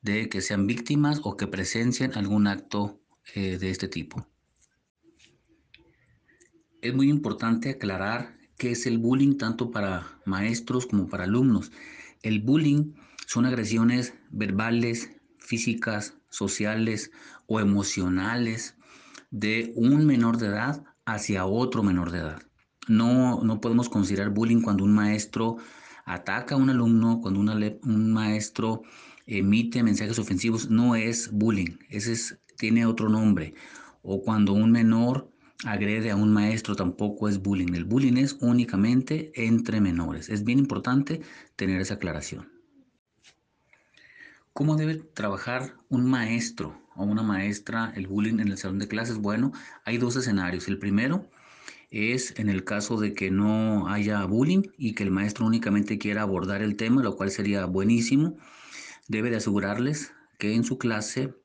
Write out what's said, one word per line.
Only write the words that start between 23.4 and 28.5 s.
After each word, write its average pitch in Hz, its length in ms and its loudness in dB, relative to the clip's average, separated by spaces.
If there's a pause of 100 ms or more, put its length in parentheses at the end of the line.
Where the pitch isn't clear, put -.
no 110 160 0
podemos 120 280 2
considerar 101 420 0
bullying 113 320 2
cuando 101 200 2
un 101 100 6
maestro 107 640 0 (460)
ataca 95 520 -6
a - 20 2
un 131 120 6
alumno, 117 500 4
cuando 98 180 -2
un 104 120 2
ale-, 107 340 -2
un 110 280 2
maestro 110 720 -2 (440)